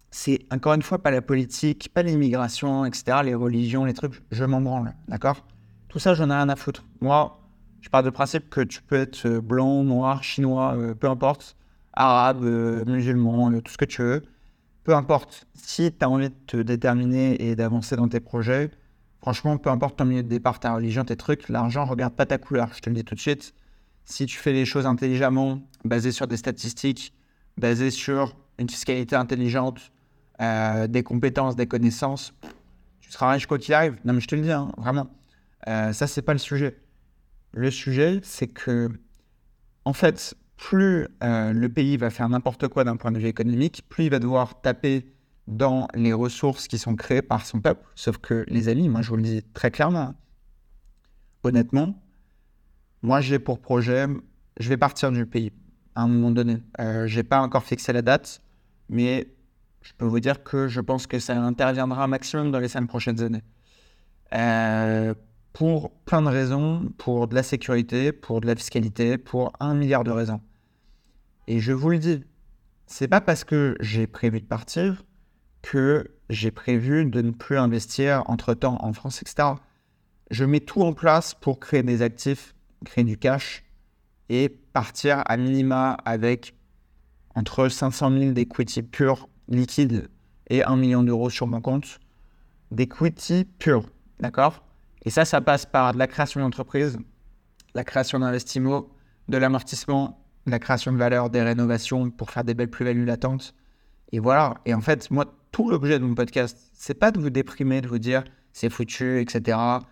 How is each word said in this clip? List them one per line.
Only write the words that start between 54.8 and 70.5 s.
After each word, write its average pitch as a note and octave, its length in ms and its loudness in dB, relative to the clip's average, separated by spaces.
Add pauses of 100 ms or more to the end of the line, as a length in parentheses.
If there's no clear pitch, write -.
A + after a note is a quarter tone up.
du A#2+ 140 0
pays A#2 260 -4 (440)
à A#2+ 80 0
un A#2+ 40 2
moment A#2+ 240 4
donné. A#2 280 2 (200)
Euh, A2+ 280 -2
j'ai A2 160 -2
pas C3+ 160 2
encore B2+ 240 0
fixé - 300 -4
la A#2+ 80 2
date, B2+ 400 0 (480)
mais B2 440 -2 (480)
je - 160 -20
peux A#2+ 80 -4
vous A#2 140 0
dire C3+ 240 -2
que C3+ 240 -2
je B2 140 -4
pense B2+ 260 -4
que B2 120 -4
ça A#2+ 220 -2
interviendra C3 640 0
un C3+ 40 0
maximum D3 440 -2
dans C3+ 80 0
les B2 80 -2
cinq B2 200 -4
prochaines A#2 340 -4
années. A2+ 220 -2 (920)
Euh, A2 800 2 (400)
pour D#3+ 380 0 (140)
plein D#3+ 160 2
de D3+ 60 2
raisons, C#3 680 0
pour A#2+ 300 -2
de A2+ 80 -6
la C3 80 4
sécurité, B2 680 -2
pour A2+ 300 -6
de A#2 60 -4
la A#2 80 0
fiscalité, A#2 640 -2
pour - 420 -4
un D3 140 -2
milliard C#3 300 2
de A2+ 80 -2
raisons. A2 300 -2 (1080)